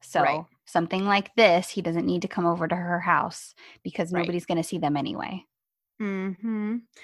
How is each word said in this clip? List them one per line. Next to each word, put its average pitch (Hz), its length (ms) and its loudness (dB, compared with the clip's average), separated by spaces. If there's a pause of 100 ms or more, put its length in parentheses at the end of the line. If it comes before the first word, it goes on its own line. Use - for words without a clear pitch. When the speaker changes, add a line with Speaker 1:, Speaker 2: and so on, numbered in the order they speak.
Speaker 1:
So - 200 0
Speaker 2:
Right. 147 220 2 (220)
Speaker 1:
something 185 400 0
like 202 300 0
this, 185 340 6
he 196 120 -4
doesn't 170 240 -2
need 180 180 0
to 196 40 -2
come 180 180 -2
over 170 220 0
to 190 80 -2
her 175 240 -2
house 175 540 0 (300)
because 170 280 -4
Speaker 2:
Right. 175 100 0
Speaker 1:
nobody's 175 240 -2
gonna 170 180 0
see 180 160 -4
them 147 180 0
anyway. - 480 -6 (560)
Speaker 2:
Mm-hmm. 208 760 -2 (260)